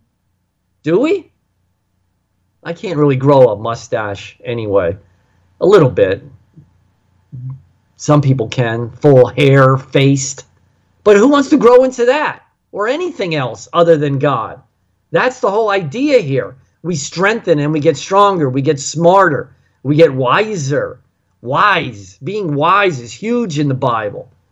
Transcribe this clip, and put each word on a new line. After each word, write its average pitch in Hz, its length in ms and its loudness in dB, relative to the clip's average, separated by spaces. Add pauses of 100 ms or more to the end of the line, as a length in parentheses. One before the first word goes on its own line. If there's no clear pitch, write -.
(840)
do 165 180 0
we? 330 300 -2 (1300)
I 160 100 -10
can't 170 260 -8
really 143 180 2
grow 135 320 4
a 107 80 -2
mustache 110 880 -8
anyway. 101 520 -2 (640)
A 160 60 0
little 175 240 4
bit. 98 320 0 (1700)
Some 147 240 2
people 135 280 0
can, 117 420 -4
full 131 360 6
hair, 135 500 4
faced. 135 680 -2 (580)
But 208 140 6
who 208 100 4
wants 285 240 2
to 302 60 2
grow 247 260 6
into 254 220 0
that 254 380 -2 (280)
or 196 160 -6
anything 262 480 -6
else 123 380 -6
other 165 240 4
than 143 240 -2
God? 113 400 -4 (500)
That's 196 300 -2
the 214 100 0
whole 214 200 -2
idea 208 500 -2
here. 131 360 -6 (260)
We 170 140 -6
strengthen 175 600 -2
and 147 140 -2
we 156 80 -4
get 147 160 0
stronger. 190 520 0
We 131 140 -4
get 139 180 -2
smarter. 170 720 0 (280)
We 143 120 -2
get 147 200 4
wiser. 135 840 -2 (420)
Wise. 135 840 -4
Being 185 300 -6
wise 175 440 0
is 117 140 -16
huge 220 460 -6
in 151 100 -2
the 139 60 -2
Bible. 113 560 -6 (220)